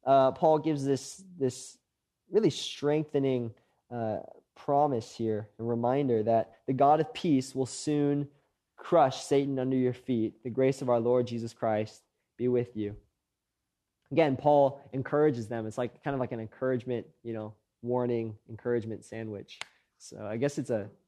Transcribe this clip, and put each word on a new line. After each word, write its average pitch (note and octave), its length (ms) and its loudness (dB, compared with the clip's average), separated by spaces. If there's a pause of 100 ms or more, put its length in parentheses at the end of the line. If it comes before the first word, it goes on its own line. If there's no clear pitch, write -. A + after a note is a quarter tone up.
uh, C3 280 6
Paul D#3 260 4
gives D3 240 -2
this, C#3 400 -2 (160)
this - 380 -2 (520)
really G3 200 4
strengthening, C#3 1040 -2 (360)
uh, A2+ 280 -4 (380)
promise C#3+ 600 0
here, A2 320 -2 (100)
a A2+ 60 -8
reminder A#2+ 600 0
that A2+ 340 0 (100)
the C#3 60 -2
God C#3+ 260 4
of D#3 140 -2
peace C3+ 420 0
will C3 100 -2
soon C#3+ 600 -2 (480)
crush D3 480 2
Satan C#3 340 0
under C3 200 0
your B2+ 160 2
feet. A2 500 -4
The B2+ 60 -6
grace C3 320 2
of B2+ 80 -4
our A#2+ 100 4
Lord A#2+ 280 2
Jesus A#2 260 -8
Christ G#2+ 480 -4 (360)
be B2 120 0
with B2 260 0
you. G#2 200 -6 (1160)
Again, C#3+ 240 4
Paul C#3+ 460 4 (100)
encourages C3 560 0
them. A2+ 180 -6
It's A2 120 -8
like, B2 260 -6
kind C#3+ 100 -4
of C3+ 60 -4
like B2 140 -4
an A2+ 80 -8
encouragement, B2 680 -4 (160)
you A#2 100 -8
know, G#2+ 200 -10 (280)
warning, A#2+ 540 -2 (140)
encouragement A2+ 560 -6
sandwich. A2 540 -12 (380)
So - 280 -16
I G#2 100 -6
guess C#3 220 -2
it's C3 120 -6
a G#2+ 200 -2 (180)